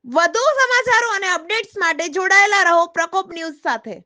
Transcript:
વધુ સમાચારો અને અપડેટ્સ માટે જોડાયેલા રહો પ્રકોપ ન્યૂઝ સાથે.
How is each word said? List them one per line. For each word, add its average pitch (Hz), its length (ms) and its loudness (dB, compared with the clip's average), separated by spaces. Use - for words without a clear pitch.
વધુ 330 400 0
સમાચારો 494 580 2
અને 381 160 -4
અપડેટ્સ 381 500 -6
માટે 330 240 -2
જોડાયેલા 392 520 4
રહો 339 180 4
પ્રકોપ 339 400 -4
ન્યૂઝ 320 260 -10
સાથે. 226 420 -6